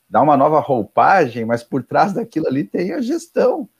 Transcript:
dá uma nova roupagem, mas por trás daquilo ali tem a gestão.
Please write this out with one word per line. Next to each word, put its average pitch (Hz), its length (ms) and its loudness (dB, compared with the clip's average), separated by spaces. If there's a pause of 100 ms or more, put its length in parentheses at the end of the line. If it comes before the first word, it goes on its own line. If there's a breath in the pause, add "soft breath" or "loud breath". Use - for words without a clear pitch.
dá 110 140 0
uma 147 160 4
nova 151 220 4
roupagem, 123 840 0
mas 117 180 -4
por 135 200 -6
trás 156 300 0
daquilo 160 340 -4
ali 135 160 -2
tem - 300 -6
a 294 80 -6
gestão. 311 680 -2 (120)